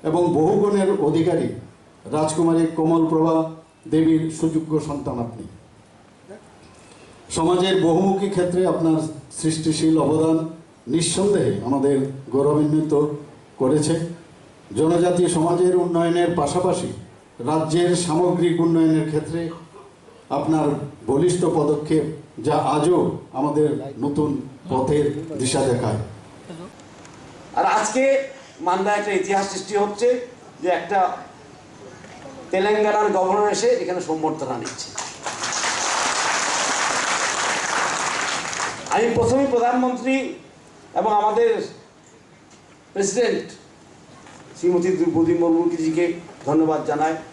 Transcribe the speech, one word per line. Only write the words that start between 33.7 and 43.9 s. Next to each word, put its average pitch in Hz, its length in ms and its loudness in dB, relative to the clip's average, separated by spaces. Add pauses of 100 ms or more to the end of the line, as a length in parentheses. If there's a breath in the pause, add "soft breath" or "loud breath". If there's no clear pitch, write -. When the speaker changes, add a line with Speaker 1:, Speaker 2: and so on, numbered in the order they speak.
Speaker 2:
সম্বর্ধনা 151 560 -4
নিচ্ছে। - 320 -10 (4000)
আমি 233 260 0
প্রথমেই 247 320 2
প্রধানমন্ত্রী 254 880 0 (600)
এবং 214 200 0
আমাদের 214 480 2 (1300)
প্রেসিডেন্ট 202 580 0 (1080)